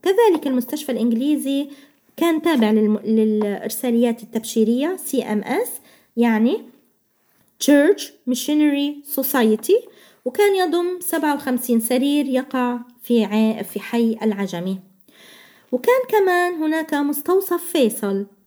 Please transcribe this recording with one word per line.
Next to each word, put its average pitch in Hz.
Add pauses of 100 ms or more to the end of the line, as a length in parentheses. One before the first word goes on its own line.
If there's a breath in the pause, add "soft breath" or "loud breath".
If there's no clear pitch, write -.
كذلك 381
المستشفى 262
الإنجليزي 262 (480 loud breath)
كان 320
تابع 254
للم-، 214
للإرساليات 220
التبشيرية 233
سي -
إم 214
إس، 392 (460 soft breath)
يعني 233 (1040)
Church 285 (280)
Missionary 285
Society، 254 (360 loud breath)
وكان 392
يضم 359
سبعة 294
وخمسين 247
سرير 269
يقع 254 (240)
في 233
ع-، 220
في -
حي 226
العجمي. 190 (960 loud breath)
وكان 466
كمان 359
هناك 311
مستوصف 339
فيصل 208 (200)